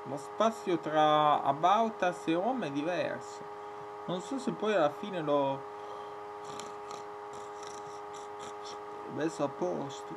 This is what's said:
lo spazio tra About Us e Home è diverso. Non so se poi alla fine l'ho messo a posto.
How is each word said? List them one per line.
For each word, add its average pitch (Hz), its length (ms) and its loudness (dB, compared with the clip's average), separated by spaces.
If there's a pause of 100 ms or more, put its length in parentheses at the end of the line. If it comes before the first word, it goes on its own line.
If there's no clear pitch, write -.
lo 135 140 -6
spazio 208 600 0
tra 151 640 6
About 196 600 4
Us 180 240 0
e 160 80 4
Home 208 320 2
è - 20 -2
diverso. 143 720 -2 (640)
Non 185 160 -2
so 269 160 -4
se 220 140 0
poi 208 240 2
alla 147 160 6
fine 190 300 -4
l'ho 143 380 2 (3500)
messo 147 300 -2
a 143 40 2
posto. 147 680 -4